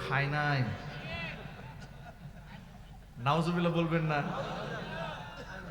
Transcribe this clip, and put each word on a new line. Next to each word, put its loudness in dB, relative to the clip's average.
খায় 4
নাই।" 4
নাউজুবিল্লাহ 4
বলবেন 6
না? 4